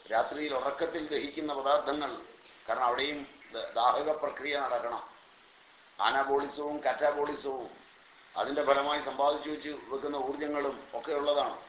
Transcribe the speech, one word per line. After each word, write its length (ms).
രാത്രിയിൽ 420
ഉറക്കത്തിൽ 540
ദഹിക്കുന്ന 460
പദാർത്ഥങ്ങൾ, 680
കാരണം 160
അവിടെയും 420
ദ-, 220
ദാഹക 360
പ്രക്രിയ 500
നടക്കണം. 480
അനാബോളിസവും 800
കറ്റാബോളിസവും 1080
അതിൻ്റെ 280
ഫലമായി 360
സമ്പാദിച്ചു 500
വെച്ച് 180
വെക്കുന്ന 480
ഊർജ്ജങ്ങളും 800
ഒക്കെ 180
ഉള്ളതാണ്. 440